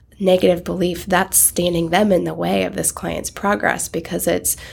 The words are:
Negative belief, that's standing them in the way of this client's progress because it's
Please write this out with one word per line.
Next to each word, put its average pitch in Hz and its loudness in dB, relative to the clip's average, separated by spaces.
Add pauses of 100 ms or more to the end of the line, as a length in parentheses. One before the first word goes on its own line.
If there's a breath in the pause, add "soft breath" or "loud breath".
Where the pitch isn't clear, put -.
(180)
Negative 185 4
belief, 175 -2
that's 185 0
standing 170 0
them 202 4
in 175 4
the 165 -4
way 175 0
of - -4
this - -2
client's 170 -6
progress 202 -2
because 175 -6
it's 175 -2 (160 loud breath)